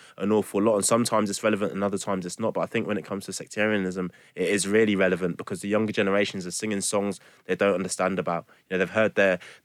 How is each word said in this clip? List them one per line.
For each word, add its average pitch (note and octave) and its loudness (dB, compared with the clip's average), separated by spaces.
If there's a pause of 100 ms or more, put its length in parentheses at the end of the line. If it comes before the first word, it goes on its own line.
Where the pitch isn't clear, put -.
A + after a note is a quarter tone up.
(180)
an G2+ 0
awful G2+ 2
lot, A2 4
and G2 2
sometimes A2 2
it's G2 -4
relevant G#2 0
and G2 -4
other G2+ 0
times F#2+ -4
it's F2+ -8
not. A2 -2
But F2+ -2
I E2 0
think A2+ -4
when G#2 -2
it E2 -6
comes G2 -8
to F#2+ -10
sectarianism, F#2+ -2 (240)
it F2+ 0
is F#2+ 0
really G#2+ 4
relevant, F2+ 2
because - -8
the G2+ -6
younger G#2+ 0
generations G2 0
are F2+ -8
singing G2+ -4
songs G2+ -2 (260)
they F#2 -2
don't G2+ 4
understand F#2 -2
about. E2+ -4 (240)
You F#2 -2
know, F#2 2
they've F2+ 0
heard G#2+ 2
their, F#2+ 4 (260)